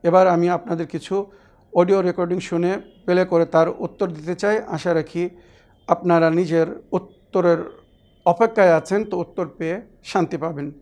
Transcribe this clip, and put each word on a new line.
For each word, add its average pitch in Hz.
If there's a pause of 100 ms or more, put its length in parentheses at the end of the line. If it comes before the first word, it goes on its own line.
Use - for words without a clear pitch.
এবার 185
আমি 175
আপনাদের 170
কিছু 190 (480)
অডিও 185
রেকর্ডিং 175
শুনে 175 (240)
প্লে 180
করে 170
তার 165 (100)
উত্তর 180
দিতে 160
চাই। 208
আশা 170
রাখি 170 (580)
আপনারা 165
নিজের 165
উত্তরের 180 (680)
অপেক্ষায় 190
আছেন, 190
তো 202
উত্তর 175 (100)
পেয়ে 170 (220)
শান্তি 180
পাবেন। 143 (100)